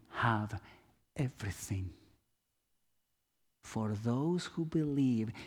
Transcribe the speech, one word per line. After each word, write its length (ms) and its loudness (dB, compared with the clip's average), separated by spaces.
have 500 2
everything. 760 -4
For 320 -2
those 540 0
who 180 -4
believe, 680 2